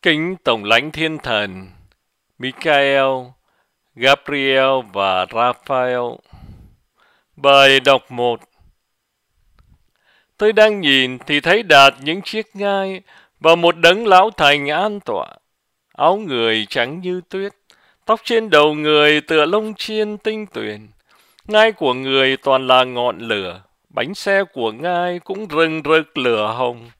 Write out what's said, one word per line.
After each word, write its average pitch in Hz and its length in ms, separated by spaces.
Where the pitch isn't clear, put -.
Kính 165 380
Tổng 113 200
lãnh 120 280
Thiên 156 260
Thần, 104 500
Michael, 139 720
Gabriel 135 760
và 95 400
Raphael. 123 680
Bài 139 440
đọc 135 320
một. 120 280
Tôi 208 160
đang 214 280
nhìn 131 360
thì 143 220
thấy 190 240
đạt 139 300
những 170 180
chiếc 214 340
ngai 196 460
và 165 160
một 170 220
đấng 185 300
lão 247 220
thành 143 400
an 202 300
tọa. 98 280
Áo 175 240
người 113 520
trắng 135 300
như 180 300
tuyết, 196 240
tóc - 180
trên 226 260
đầu 151 240
người 151 480
tựa 151 240
lông 214 280
chiên 214 440
tinh 214 280
tuyền. 107 420
Ngai 214 240
của 139 220
người 135 440
toàn 131 300
là 127 160
ngọn 123 360
lửa, 101 420
bánh 127 260
xe 196 280
của 113 280
ngai 175 480
cũng 196 280
rừng 160 380
rực 156 320
lửa 113 400
hồng. 120 320